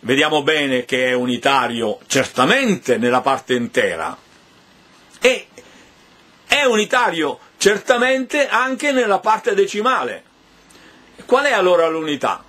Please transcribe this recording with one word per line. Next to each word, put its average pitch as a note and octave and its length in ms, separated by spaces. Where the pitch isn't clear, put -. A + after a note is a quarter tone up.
Vediamo D3 420
bene C#3+ 400
che B2+ 240
è B2+ 60
unitario B2 920
certamente D3 880
nella A#2+ 240
parte C3 320
intera, G#2 640
e B3 260
è C#4+ 200
unitario G#3+ 760
certamente B3+ 920
anche C4 420
nella A3 280
parte G#3+ 340
decimale. G3 720
Qual C4+ 200
è C#4 80
allora F3+ 340
l'unità? D3+ 600